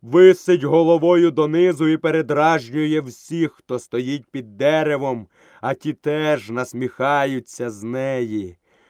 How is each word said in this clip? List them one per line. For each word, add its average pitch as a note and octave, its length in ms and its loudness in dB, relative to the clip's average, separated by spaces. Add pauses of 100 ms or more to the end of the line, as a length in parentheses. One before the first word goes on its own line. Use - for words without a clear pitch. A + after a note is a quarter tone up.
висить F3 600 4
головою E3 680 4
донизу D#3 560 0
і D#3 100 0
передражнює D3+ 1040 -2
всіх, D3+ 520 -6
хто - 260 -10
стоїть B2+ 520 -8
під A2 260 -14
деревом, C#3 720 -2 (340)
а C3 120 -4
ті D3 200 -8
теж D3 560 -2
насміхаються B2+ 1200 -4
з G#2 120 -16
неї. A#2 760 -6 (320)